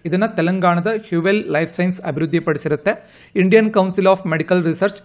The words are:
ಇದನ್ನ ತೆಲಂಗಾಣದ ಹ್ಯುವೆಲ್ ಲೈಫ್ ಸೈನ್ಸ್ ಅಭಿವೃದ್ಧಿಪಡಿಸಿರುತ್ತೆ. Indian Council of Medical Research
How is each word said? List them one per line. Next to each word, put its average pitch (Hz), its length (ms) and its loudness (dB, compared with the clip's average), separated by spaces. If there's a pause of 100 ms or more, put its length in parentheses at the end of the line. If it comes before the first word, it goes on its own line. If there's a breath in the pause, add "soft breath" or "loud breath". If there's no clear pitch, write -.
ಇದನ್ನ 180 200 0
ತೆಲಂಗಾಣದ 175 640 0
ಹ್ಯುವೆಲ್ 208 640 -2
ಲೈಫ್ 160 220 -2
ಸೈನ್ಸ್ 180 280 -2
ಅಭಿವೃದ್ಧಿಪಡಿಸಿರುತ್ತೆ. 156 1200 -4 (120)
Indian 196 300 4
Council 190 380 0
of 185 300 2
Medical 165 300 0
Research 180 420 -2